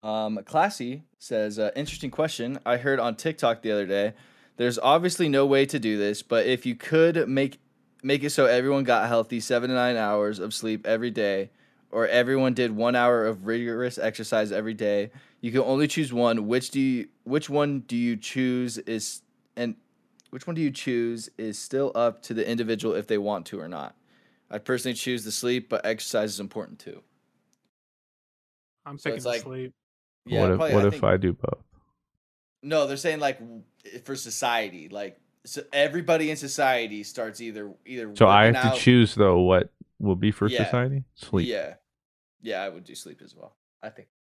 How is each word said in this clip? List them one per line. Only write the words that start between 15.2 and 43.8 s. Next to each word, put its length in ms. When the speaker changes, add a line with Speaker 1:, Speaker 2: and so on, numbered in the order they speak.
Speaker 1:
you 100
can 120
only 260
choose 240
one. 340
Which 240
do 100
you, 280
which 260
one 300
do 160
you 200
choose 600
is, 440
and 180
which 160
one 80
do 80
you 80
choose 580
is 200
still 360
up 280
to 120
the 140
individual 460
if 140
they 100
want 280
to 120
or 100
not. 280
I 80
personally 360
choose 300
the 80
sleep, 360
but 160
exercise 500
is 60
important 380
too." 240
Speaker 2:
I'm 100
Speaker 1:
So 140
Speaker 2:
taking 60
Speaker 1:
it's 80
Speaker 2:
the 60
Speaker 1:
like, 120
Speaker 2:
sleep. 300
Speaker 1:
Yeah, 120
Speaker 3:
What 100
if, 60
Speaker 1:
probably, 180
Speaker 3:
what 100
Speaker 1:
I 40
Speaker 3:
if 60
Speaker 1:
think 100
Speaker 3:
I 120
do 160
both? 300
Speaker 1:
No, 240
they're 100
saying, 240
like, 180
w-, 240
for 120
society, 720
like, 320
so 160
everybody 580
in 60
society 680
starts 360
either, 320
either 300
Speaker 3:
So 120
I 180
have 80
Speaker 1:
whipping 160
Speaker 3:
to 40
Speaker 1:
out 20
Speaker 3:
choose, 380
though, 260
what 320
will 180
be 160
for 160
Speaker 1:
Yeah. 160
Speaker 3:
society? 400
Sleep. 340
Speaker 1:
Yeah. 260
Yeah, 200
I 60
would 160
do 100
sleep 280
as 120
well, 220